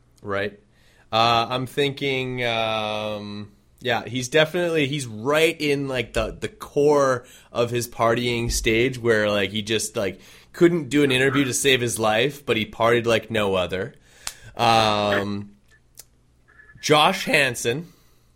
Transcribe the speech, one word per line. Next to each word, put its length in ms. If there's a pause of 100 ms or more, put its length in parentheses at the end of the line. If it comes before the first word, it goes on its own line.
(220)
Right. 380 (520)
Uh, 380
I'm 160
thinking, 800
um, 1040 (300)
yeah, 240
he's 240
definitely, 560
he's 220
right 520
in, 280
like, 260
the, 260
the 80
core 760 (260)
of 200
his 160
partying 640
stage 480
where, 320
like, 180
he 140
just, 340
like, 240 (320)
couldn't 360
do 140
an 80
interview 340
to 100
save 260
his 160
life, 480
but 100
he 120
partied 400
like 240
no 240
other. 400 (600)
Um, 960 (1300)
Josh 440
Hansen. 640 (480)